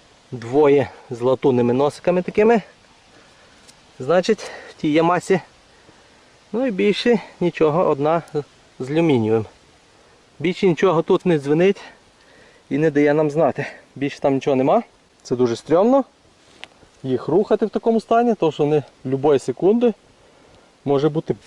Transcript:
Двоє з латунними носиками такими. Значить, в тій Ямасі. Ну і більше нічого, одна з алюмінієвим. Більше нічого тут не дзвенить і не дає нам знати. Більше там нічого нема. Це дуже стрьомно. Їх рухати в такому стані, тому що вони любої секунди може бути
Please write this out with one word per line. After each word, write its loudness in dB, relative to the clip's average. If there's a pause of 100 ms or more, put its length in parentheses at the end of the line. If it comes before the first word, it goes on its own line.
(320)
Двоє 2 (200)
з -10
латунними 2
носиками -2
такими. 2 (1400)
Значить, -2 (200)
в -20
тій -4
Ямасі. 0 (1120)
Ну -4
і -2
більше 0 (200)
нічого, 0
одна 0 (560)
з -10
алюмінієвим. 0 (920)
Більше -2
нічого 2
тут -2
не 2
дзвенить 0 (880)
і -2
не 0
дає 2
нам 0
знати. -2 (280)
Більше -8
там 0
нічого 0
нема. 2 (400)
Це -4
дуже 2
стрьомно. 2 (1000)
Їх -4
рухати 0
в -10
такому -2
стані, 0
тому -2
що -4
вони 0 (240)
любої 2
секунди 0 (880)
може 0
бути -4 (120)